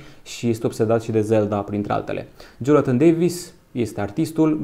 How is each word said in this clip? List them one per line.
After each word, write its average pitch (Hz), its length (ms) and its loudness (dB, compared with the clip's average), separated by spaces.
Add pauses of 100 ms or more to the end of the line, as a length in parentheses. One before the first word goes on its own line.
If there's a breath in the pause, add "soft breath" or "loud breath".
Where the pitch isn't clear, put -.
(240 loud breath)
și - 260 -4
este 113 160 -2
obsedat 113 360 0
și 117 100 -6
de 110 100 2
Zelda, 107 360 2
printre 104 360 -4
altele. 104 340 -6 (340 loud breath)
Jonathan 135 360 4
Davis 170 560 2 (180)
este 110 300 -4
artistul, 156 640 0